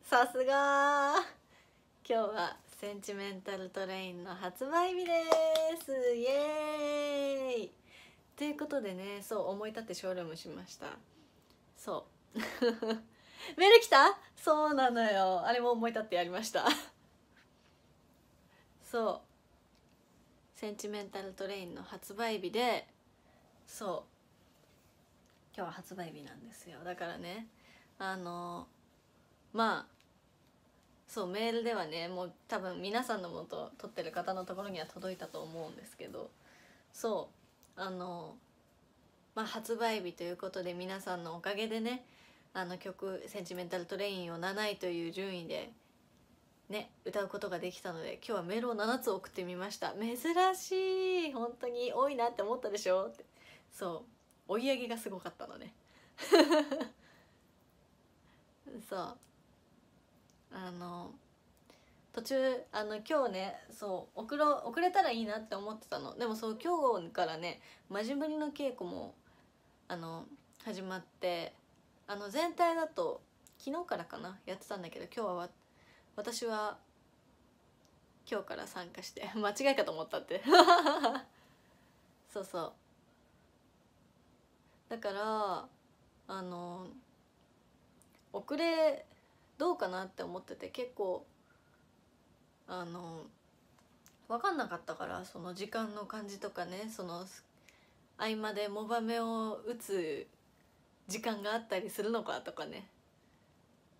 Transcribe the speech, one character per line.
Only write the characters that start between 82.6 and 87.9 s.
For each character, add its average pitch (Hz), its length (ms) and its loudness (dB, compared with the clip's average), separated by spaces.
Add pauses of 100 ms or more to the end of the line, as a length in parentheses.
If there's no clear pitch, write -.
う。 - 60 -12 (2250)
だ 233 100 -4
か 208 120 -2
ら、 208 560 0 (600)
あ 190 120 -6
の、 175 460 -8 (1400)